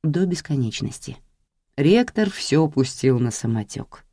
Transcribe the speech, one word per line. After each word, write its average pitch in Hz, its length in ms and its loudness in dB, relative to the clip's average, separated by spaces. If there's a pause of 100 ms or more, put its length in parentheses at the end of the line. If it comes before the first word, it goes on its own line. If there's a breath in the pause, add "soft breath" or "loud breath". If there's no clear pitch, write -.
до 156 220 2
бесконечности. 135 920 -4 (580)
Ректор 214 540 4
все - 360 0
пустил 131 520 0
на 120 120 0
самотек. 110 840 -6